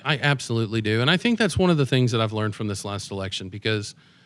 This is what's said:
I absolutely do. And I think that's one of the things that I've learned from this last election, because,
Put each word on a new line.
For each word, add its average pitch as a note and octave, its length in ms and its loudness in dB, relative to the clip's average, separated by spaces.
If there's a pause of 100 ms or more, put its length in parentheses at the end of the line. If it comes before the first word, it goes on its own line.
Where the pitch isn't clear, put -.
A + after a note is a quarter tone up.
I C#3+ 140 0
absolutely A#2 600 0
do. A2 200 2
And C3+ 80 2
I F3+ 80 4
think A#3 220 0
that's G#3 180 0
one F3+ 140 4
of D#3+ 60 4
the C3+ 100 2
things B2+ 240 4
that A#2 100 0
I've G#2+ 120 -2
learned G#2+ 220 -2
from G#2+ 120 -6
this G2+ 180 -6
last G2+ 260 -8
election, F#2+ 380 -8
because, G#2 460 -4 (300)